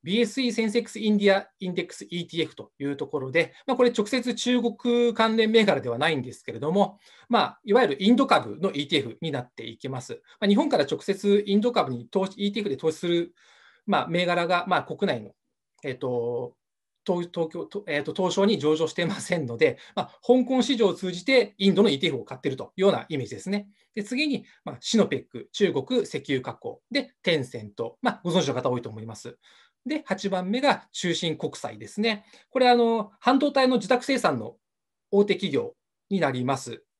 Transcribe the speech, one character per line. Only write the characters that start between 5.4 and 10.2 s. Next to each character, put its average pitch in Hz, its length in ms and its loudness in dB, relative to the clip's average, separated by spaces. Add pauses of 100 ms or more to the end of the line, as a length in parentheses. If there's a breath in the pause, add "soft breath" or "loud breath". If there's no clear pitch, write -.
銘 220 140 6
柄 147 160 2
で 127 80 -6
は 117 100 -4
な 151 100 2
い 160 80 0
ん 127 60 -4
で 127 100 -10
す - 120 -20
け - 80 -10
れ 113 80 -10
ど 147 100 -2
も、 190 280 0 (300 soft breath)
ま 233 120 4
あ、 - 240 -2
い 214 80 0
わ 247 100 6
ゆ 233 60 4
る 139 120 -2
イ 190 100 4
ン 247 40 8
ド 262 120 4
株 113 320 2
の 160 120 -2
イ 143 120 -6
ー 139 60 -6
テ 156 80 0
ィ - 40 6
ー - 0 -
エ - 20 -6
フ 120 180 -10
に 160 120 -4
な 131 80 -4
っ - 120 -12
て 117 140 -14
い 113 100 -14
き - 120 -10
ま 131 120 -8
す。 - 220 -14 (180 soft breath)